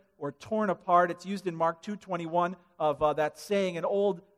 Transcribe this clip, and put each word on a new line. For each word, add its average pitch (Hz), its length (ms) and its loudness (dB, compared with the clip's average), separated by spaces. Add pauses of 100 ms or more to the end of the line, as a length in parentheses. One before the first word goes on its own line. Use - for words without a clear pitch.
(180)
or 143 140 -6
torn 214 400 -2
apart. 180 400 4
It's 175 160 -12
used 196 180 -4
in 175 100 -4
Mark 165 280 0
two 208 120 -8
twenty-one 175 600 -2 (240)
of, 151 240 0
uh, 151 100 4
that 151 240 -2
saying, 196 400 -2
"An 165 80 -4
old, 202 360 0 (160)